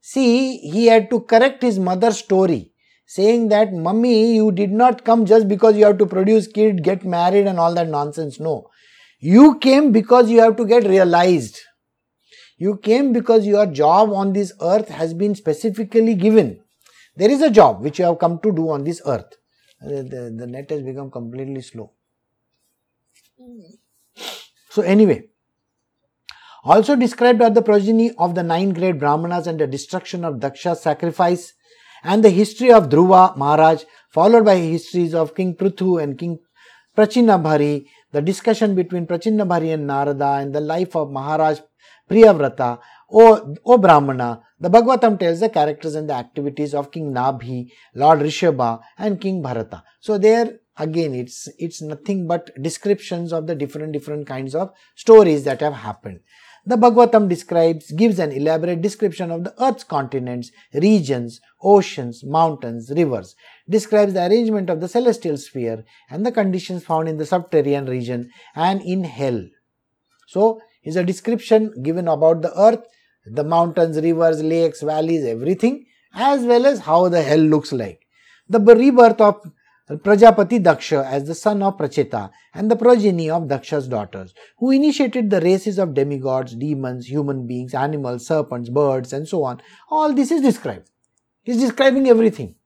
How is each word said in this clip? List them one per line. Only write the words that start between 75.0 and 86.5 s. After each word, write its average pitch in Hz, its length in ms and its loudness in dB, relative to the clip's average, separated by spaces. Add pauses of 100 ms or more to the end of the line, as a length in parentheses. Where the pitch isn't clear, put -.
everything, 180 600 -4 (300)
as 254 300 -2
well 240 200 2
as 277 140 2
how 175 300 2
the 170 120 0
hell 139 160 0
looks 156 340 0
like. 110 360 -10 (420)
The 220 100 0
b-, 220 140 6
rebirth 240 480 4
of 208 180 2 (480)
Prajapati 202 760 4
Daksha 147 420 0
as 139 200 -6
the 160 100 -10
son 202 260 -2
of 196 160 -4
Pracheta 131 540 -6 (240)
and 208 160 -2
the 240 40 4
progeny 208 540 2
of 165 140 -4
Daksha's 135 440 -6
daughters, 98 460 -10 (240)
who 254 140 -2
initiated 269 580 0
the 190 120 0
races 185 360 0
of 175 160 -2
demigods, 131 600 -4